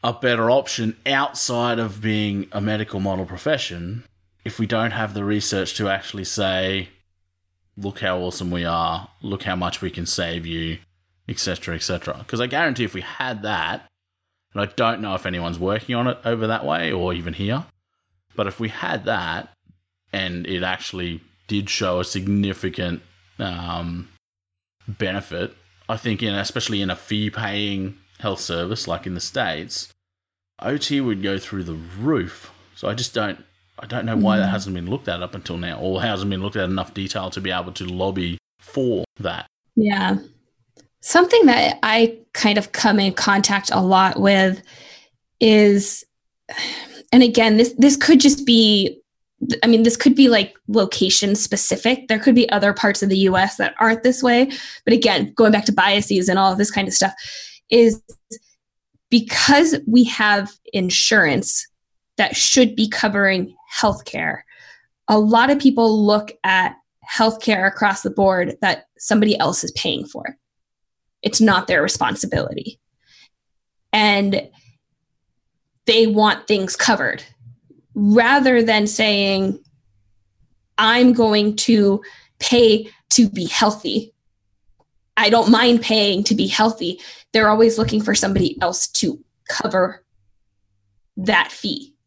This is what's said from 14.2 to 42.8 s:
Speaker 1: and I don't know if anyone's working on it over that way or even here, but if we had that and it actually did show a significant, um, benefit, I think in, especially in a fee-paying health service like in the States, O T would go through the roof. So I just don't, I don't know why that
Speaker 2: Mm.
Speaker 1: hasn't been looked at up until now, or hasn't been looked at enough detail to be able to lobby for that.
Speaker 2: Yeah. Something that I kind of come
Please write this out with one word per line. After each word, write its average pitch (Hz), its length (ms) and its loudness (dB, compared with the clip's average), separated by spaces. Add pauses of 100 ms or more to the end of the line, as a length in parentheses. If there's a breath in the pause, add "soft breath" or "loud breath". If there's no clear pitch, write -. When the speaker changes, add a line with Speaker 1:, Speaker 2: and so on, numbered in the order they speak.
Speaker 1:
and 101 80 -8
I 104 60 -4
don't 113 340 -4
know 101 140 -6
if 92 100 -8
anyone's 87 340 -8
working 104 360 -6
on 123 120 -2
it 127 180 -6
over 113 220 -4
that 110 200 -6
way 80 260 -4
or 90 220 -4
even 85 180 -10
here, 110 320 -6 (680)
but 101 120 -4
if 98 140 -10
we 113 80 -6
had 98 380 -8
that 90 420 -6 (640)
and 90 340 -8
it 90 160 -6
actually 90 580 -8 (280)
did 101 200 -6
show 90 320 -4
a 90 40 -4
significant, 95 1000 -6 (360)
um, 87 680 -10 (800)
benefit, 95 680 -8 (340)
I 113 80 -6
think 110 260 -6
in, 104 120 -4
especially 101 460 -6
in 98 100 -6
a 87 60 -6
fee-paying 104 1000 -8 (240)
health 101 200 -6
service 90 480 -8
like 85 180 -8
in 92 80 -8
the 87 60 -8
States, 90 720 -8 (680)
O 135 160 -6
T 143 240 -4
would 110 220 -4
go 98 160 -4
through 95 260 -10
the 85 100 -10
roof. 90 760 -6 (240)
So - 140 -8
I 104 60 -4
just 123 200 -8
don't, 104 300 -6 (340)
I - 80 -18
don't 120 200 -8
know 113 100 -4
why 98 220 2
that 95 100 0
Speaker 2:
Mm. 95 40 -2
Speaker 1:
hasn't 98 220 -6
been 87 140 -8
looked - 180 -8
at 87 160 -8
up 90 120 -12
until 85 240 -10
now, 85 200 -10
or 92 220 -4
hasn't 101 300 -4
been 95 120 -4
looked 101 140 -8
at 98 80 -4
enough 92 300 -6
detail 98 360 -8
to 98 100 -10
be 95 100 -6
able 90 220 -6
to 92 120 -10
lobby 90 540 -6 (200)
for 120 460 -4 (160)
that. 87 260 -8 (300)
Speaker 2:
Yeah. 196 400 0 (840)
Something 359 460 4
that - 360 4
I 226 340 2 (160)
kind 208 260 0
of 202 140 -6
come 208 260 2